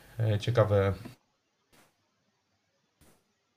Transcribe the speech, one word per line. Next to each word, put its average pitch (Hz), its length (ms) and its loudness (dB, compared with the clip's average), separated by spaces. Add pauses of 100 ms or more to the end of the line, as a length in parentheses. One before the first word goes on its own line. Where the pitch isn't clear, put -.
(200)
e, 110 200 0
ciekawe, 101 540 2 (2750)